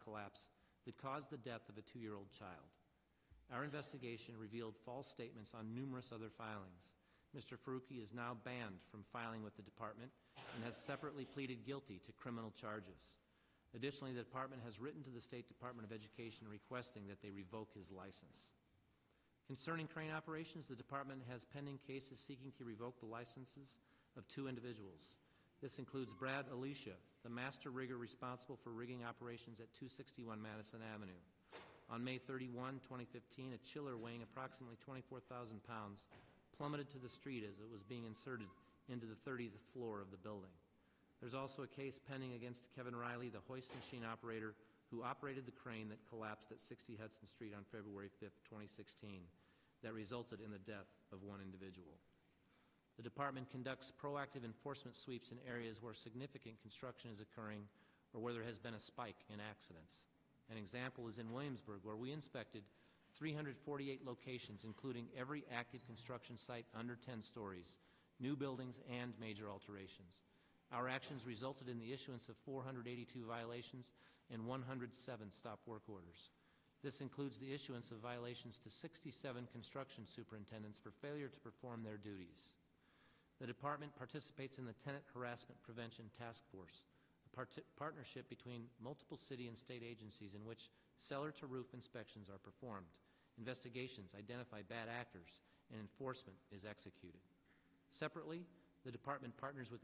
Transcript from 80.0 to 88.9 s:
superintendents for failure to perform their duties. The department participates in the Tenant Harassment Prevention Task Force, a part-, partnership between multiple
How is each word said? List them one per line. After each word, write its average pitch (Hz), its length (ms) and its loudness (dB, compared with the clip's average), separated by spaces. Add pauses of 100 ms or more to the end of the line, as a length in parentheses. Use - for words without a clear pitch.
superintendents 107 720 -4
for - 140 -6
failure 143 380 0
to - 100 -10
perform 117 440 -2
their 107 140 2
duties. 95 560 -4 (880)
The 127 80 0
department 143 500 2
participates 135 600 -2
in 131 80 0
the 113 80 0
Tenant 139 300 0 (100)
Harassment 123 500 0
Prevention 117 420 -4 (120)
Task 117 340 -2
Force, 90 340 -8 (400)
a - 100 -12
part-, 131 300 0 (120)
partnership 147 520 -2
between 120 360 -2 (160)
multiple 143 360 -2